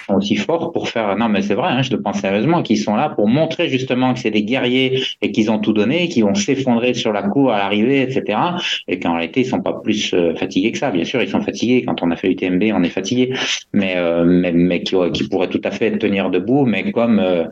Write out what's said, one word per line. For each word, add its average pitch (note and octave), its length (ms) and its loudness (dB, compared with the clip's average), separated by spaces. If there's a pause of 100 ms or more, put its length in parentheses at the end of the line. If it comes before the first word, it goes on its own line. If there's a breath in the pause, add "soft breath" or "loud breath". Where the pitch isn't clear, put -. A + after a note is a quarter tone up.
sont - 80 -2
aussi - 240 0
forts E3 340 -2
pour - 200 -4
faire, G#2 260 0
non, A2+ 140 2
mais G2+ 100 2
c'est G2+ 140 0
vrai, C#3+ 160 0
hein, C3 100 0
je C3 100 -2
le G#2 120 -2
pense G2 180 -2
sérieusement, A2+ 420 2
qui A2 140 2
sont G#2+ 180 0
là C#3 140 2
pour G#2 180 0
montrer D#3 440 2
justement B2+ 420 0
que A2+ 80 -4
c'est A2+ 100 0
des G#2 120 2
guerriers B2+ 600 0 (200 loud breath)
et - 100 -2
qu'ils A2 180 2
ont G#2+ 80 0
tout G#2+ 140 0
donné, C3+ 380 0
qui A#2+ 100 0
vont G2+ 140 2
s'effondrer B2 580 0
sur A#2 180 -2
la G#2 120 0
cour A#2+ 300 2
à G#2+ 40 0
l'arrivée, G#2 460 2
et B2+ 80 -2
cetera. B2 460 -2 (300 loud breath)
Et F#2 120 -4
qu'en F2 160 -2
réalité, E2+ 260 -2
ils B2 60 2
sont F#2+ 160 -2
pas E2+ 100 -2
plus, G#2+ 400 -4
euh, E2+ 220 2
fatigués F#2 380 -2
que - 60 -6
ça. C#3 120 -2
Bien F2 140 -2
sûr, A#2+ 180 -2
ils G2 80 -4
sont B2 100 -2
fatigués. A#2 420 0
Quand E2 200 -4
on F2 80 0
a E2 60 -2
fait F#2+ 140 0
U F#2 60 2
T F#2 80 -4
M F#2 140 0
B, G2 60 2 (100)
on F2+ 80 2
est E2+ 80 0
fatigué. B2 420 0 (400 loud breath)
Mais, F#2+ 240 0
euh, E2+ 300 2
mais, F2+ 260 4
mais F2 300 2
qui, - 120 -4 (200)
qui - 120 -2
pourraient F#2 220 0
tout - 160 -2
à G2+ 60 -2
fait G#2+ 260 -2
tenir G2 320 0
debout, A#2+ 380 2
mais G2+ 260 -2
comme, A#2 260 2
euh, F2+ 340 2